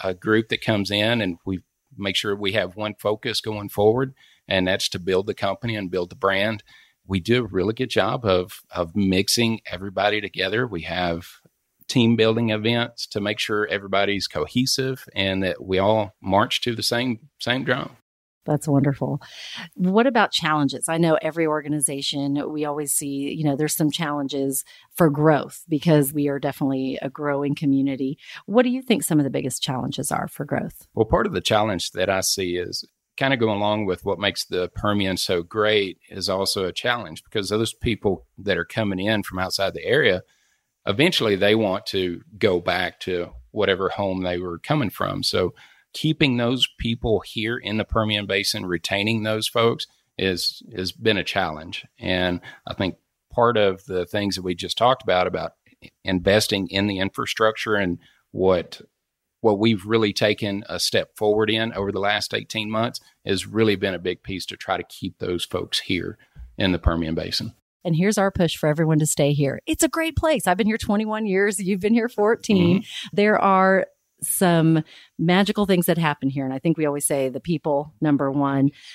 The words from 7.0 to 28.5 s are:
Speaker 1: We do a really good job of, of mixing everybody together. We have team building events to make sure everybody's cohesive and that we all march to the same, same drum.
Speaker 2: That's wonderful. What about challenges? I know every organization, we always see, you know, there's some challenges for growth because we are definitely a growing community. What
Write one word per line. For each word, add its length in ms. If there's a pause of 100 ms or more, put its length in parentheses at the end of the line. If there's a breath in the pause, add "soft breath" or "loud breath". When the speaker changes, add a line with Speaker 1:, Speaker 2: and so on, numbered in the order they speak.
Speaker 1:
We 140
do 220
a 60
really 240
good 160
job 380
of, 340 (100)
of 240
mixing 680
everybody 560
together. 460
We 160
have 420 (640)
team 280
building 340
events 560
to 140
make 180
sure 280
everybody's 600
cohesive 800 (100)
and 280
that 200
we 160
all 440
march 400
to 120
the 80
same, 360 (200)
same 260
drum. 320 (500)
Speaker 2:
That's 200
wonderful. 540 (540 loud breath)
What 320
about 260
challenges? 560
I 80
know 240
every 260
organization, 1040
we 140
always 280
see, 400
you 120
know, 120
there's 200
some 140
challenges 760 (300 loud breath)
for 160
growth 580
because 460
we 140
are 100
definitely 640
a 80
growing 440
community. 640 (280 loud breath)
What 160